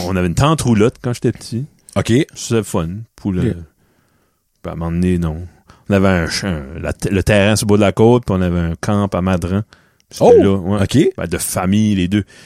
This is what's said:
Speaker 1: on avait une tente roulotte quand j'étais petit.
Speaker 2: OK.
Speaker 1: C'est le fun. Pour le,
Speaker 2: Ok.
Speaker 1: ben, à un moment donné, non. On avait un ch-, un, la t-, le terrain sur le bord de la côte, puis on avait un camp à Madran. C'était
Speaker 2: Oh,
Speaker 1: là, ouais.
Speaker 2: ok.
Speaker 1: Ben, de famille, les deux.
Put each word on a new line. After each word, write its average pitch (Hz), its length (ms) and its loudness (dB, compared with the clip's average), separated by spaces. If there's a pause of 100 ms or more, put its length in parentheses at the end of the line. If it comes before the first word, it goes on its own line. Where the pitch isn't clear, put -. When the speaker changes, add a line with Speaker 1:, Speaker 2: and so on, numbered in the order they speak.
Speaker 1:
on 95 80 -2
avait 90 100 2
une 82 80 -2
tente 147 260 2
roulotte 117 420 2
quand 123 120 -4
j'étais 120 180 -2
petit. 117 320 -8 (320)
Speaker 2:
OK. 101 160 0 (220)
Speaker 1:
C'est - 200 -6
le 110 80 2
fun. 82 260 -4 (280)
Pour 101 160 -6
le, 90 80 -2
Speaker 2:
Ok. 85 160 -2 (1040)
Speaker 1:
ben, 87 80 -10
à - 40 -10
un - 20 -10
moment 85 160 -6
donné, 87 260 0
non. 82 200 -4 (500)
On 101 60 0
avait 98 140 2
un 87 200 2
ch-, - 160 -6
un, 73 360 -8
la 78 120 -4
t-, - 180 -6
le 95 120 0
terrain 104 340 2
sur 113 80 -4
le 104 40 -2
bord 104 100 4
de 107 40 4
la 98 100 2
côte, 120 340 4
puis 98 100 0
on 92 60 0
avait 87 180 0
un 85 200 -2
camp 101 320 -2
à 87 100 -2
Madran. 92 400 0 (480)
C'était - 140 -2
Speaker 2:
Oh, - 80 6 (100)
Speaker 1:
là, 98 140 4
ouais. 98 260 -2
Speaker 2:
ok. 117 160 0 (180)
Speaker 1:
Ben, 87 100 -4
de 82 120 -4
famille, 104 560 0
les 90 140 0
deux. 101 160 0 (220)